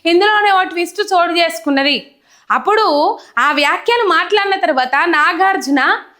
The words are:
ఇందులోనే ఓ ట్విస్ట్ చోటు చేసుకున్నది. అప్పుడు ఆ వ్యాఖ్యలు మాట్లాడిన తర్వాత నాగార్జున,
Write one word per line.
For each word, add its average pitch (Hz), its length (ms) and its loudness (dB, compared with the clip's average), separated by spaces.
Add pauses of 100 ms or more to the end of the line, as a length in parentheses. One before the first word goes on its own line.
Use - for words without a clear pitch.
ఇందులోనే 415 460 2
ఓ 370 100 2
ట్విస్ట్ 349 380 -6
చోటు 359 320 0
చేసుకున్నది. 294 800 -2 (400)
అప్పుడు 359 680 0 (200)
ఆ 277 140 2
వ్యాఖ్యలు 359 560 0
మాట్లాడిన 381 480 0
తర్వాత 294 520 0
నాగార్జున, 320 920 0 (220)